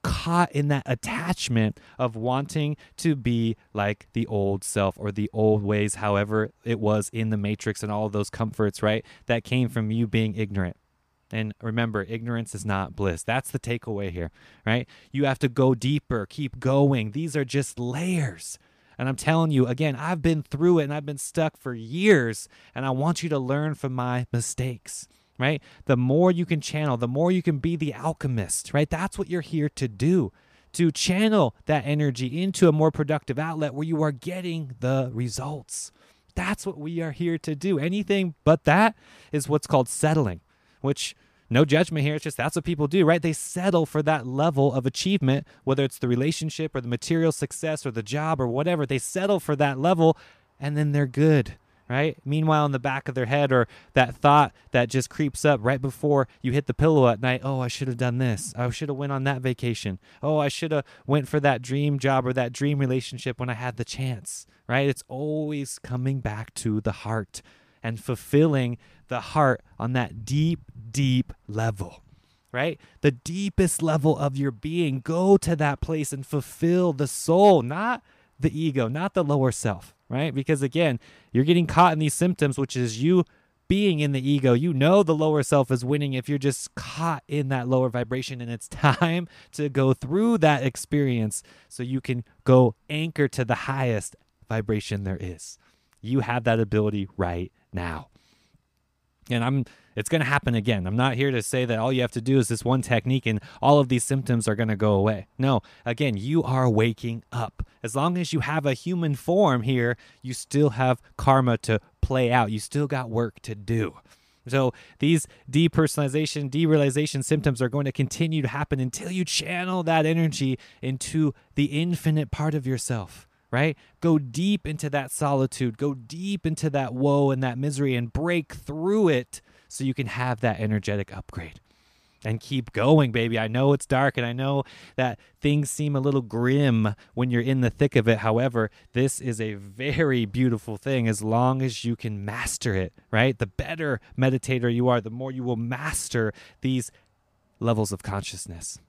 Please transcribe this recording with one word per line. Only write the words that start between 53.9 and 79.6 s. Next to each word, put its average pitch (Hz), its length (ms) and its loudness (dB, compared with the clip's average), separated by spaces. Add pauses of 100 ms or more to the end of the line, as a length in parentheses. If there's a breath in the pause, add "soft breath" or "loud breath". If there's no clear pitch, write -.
that 127 220 4
thought 143 380 6 (180 soft breath)
that 120 180 2
just 131 200 -2
creeps - 360 -4
up 143 180 4
right 127 180 0
before 139 460 0 (140 soft breath)
you 131 100 -2
hit 143 160 0
the - 60 -2
pillow 156 340 6
at 113 140 2
night, 127 220 -2
"Oh, 135 180 -4
I 123 80 -4
should 131 180 -6
have 123 100 -4
done 123 200 0
this. 123 400 -2
I 123 120 -2
should 143 200 -6
have 139 80 -4
went 139 160 -4
on 131 100 -4
that 135 180 -2
vacation. 120 580 -4 (220 soft breath)
Oh, 151 180 0
I 143 100 0
should 156 220 -6
have 147 120 0 (220 loud breath)
went 139 220 0
for 151 120 0
that 135 220 2
dream 139 360 -2
job 131 280 2
or 127 80 0
that 123 180 -2
dream 143 260 -2
relationship 127 600 -4
when 123 100 -4
I 123 40 -4
had 117 240 -8
the 117 80 -4
chance," - 600 -8 (220 soft breath)
right? 139 220 2
It's - 180 -4
always 151 720 -6
coming 127 400 -4
back 110 360 -8
to 107 260 -2
the 107 100 -2
heart 107 500 -8 (400 soft breath)
and 113 180 -8
fulfilling 135 800 2 (300 soft breath)
the 123 140 -6
heart 139 400 2 (180)
on 117 140 -2
that 110 320 -4
deep, 156 340 0 (320)
deep 127 400 2 (160)
level, 104 560 -4 (480)
right? 143 280 -4 (220 soft breath)
The 147 100 6
deepest 180 720 -2
level 156 360 2
of 143 180 -2
your 139 160 0
being. 151 480 -2
Go 185 380 4
to 170 180 0
that 143 240 0
place 156 320 -4
and 135 140 -10
fulfill 170 640 0
the 139 160 -2
soul, 180 540 6
not 190 420 -4 (360 soft breath)
the 135 200 0
ego, 135 280 0
not 156 260 -4
the 185 100 2
lower 143 280 2
self, - 440 -6 (140)